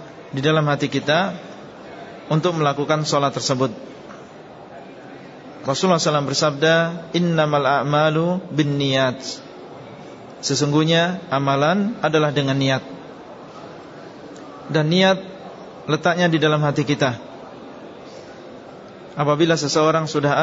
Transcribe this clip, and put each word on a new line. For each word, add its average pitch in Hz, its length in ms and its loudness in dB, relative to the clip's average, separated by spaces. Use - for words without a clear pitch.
di 135 80 -4
dalam 156 260 4
hati 143 220 2
kita 165 480 0
untuk 160 240 2
melakukan 147 480 2
sholat 143 320 2
tersebut. 127 360 0
Rasulullah 165 320 4
sallallahu - 0 -
alaihi 160 80 0
wasallam 147 240 2
bersabda, 151 440 4
"Innamal 156 520 2
a'malu 156 720 2
binniyat." 139 640 2
Sesungguhnya 156 880 2
amalan 147 720 2
adalah 151 320 4
dengan 135 240 2
niat. 135 280 2
Dan 151 200 2
niat 190 280 6
letaknya 170 400 4
di 160 80 4
dalam 151 240 4
hati 143 240 2
kita. 131 320 0
Apabila 151 420 4
seseorang 156 480 2
sudah 143 360 2